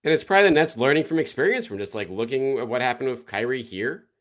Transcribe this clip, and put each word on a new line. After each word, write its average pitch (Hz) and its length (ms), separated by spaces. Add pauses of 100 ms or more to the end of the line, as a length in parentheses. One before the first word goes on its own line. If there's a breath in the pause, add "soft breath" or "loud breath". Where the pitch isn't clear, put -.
And 160 100
it's 156 80
probably 196 220
the 175 100
Nets 147 220
learning 143 260
from 160 160
experience, 214 480
from 101 120
just, 101 180
like, 101 120
looking 131 520
at 120 80
what 123 120
happened 127 300
with 120 160
Kyrie 120 380
here 117 420 (140)